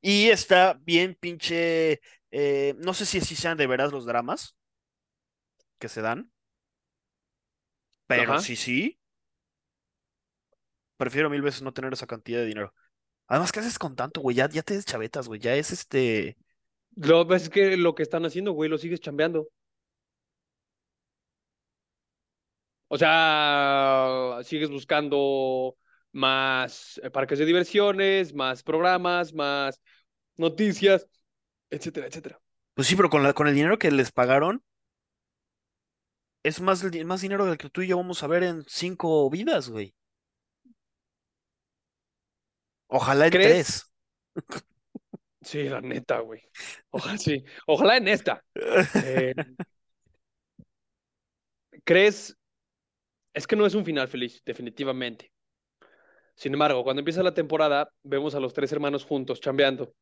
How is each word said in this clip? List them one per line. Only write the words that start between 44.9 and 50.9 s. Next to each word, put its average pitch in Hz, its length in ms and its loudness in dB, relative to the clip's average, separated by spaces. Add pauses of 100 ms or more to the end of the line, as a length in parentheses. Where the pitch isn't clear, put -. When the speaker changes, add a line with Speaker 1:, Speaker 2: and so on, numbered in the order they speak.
Speaker 2:
Sí, 147 280 -6
la 123 100 -6
neta, 120 400 -4
güey. 113 220 -12 (480)
Ojalá, - 260 -6
sí. 139 260 -2 (240)
Ojalá 240 300 6
en 214 120 2
esta. - 360 -2 (560)
Eh, 131 360 -2
Speaker 1:
<laughs> 131 340 -10 (2250)